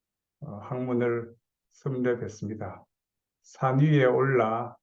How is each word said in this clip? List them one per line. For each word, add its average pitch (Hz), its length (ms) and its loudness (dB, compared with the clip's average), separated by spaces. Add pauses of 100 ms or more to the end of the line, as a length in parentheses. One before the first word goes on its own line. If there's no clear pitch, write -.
(400)
어, 104 200 -14
학문을 120 760 -4 (380)
섭렵했습니다. 117 1120 -6 (560)
산 131 380 -2
위에 147 260 6
올라 123 760 2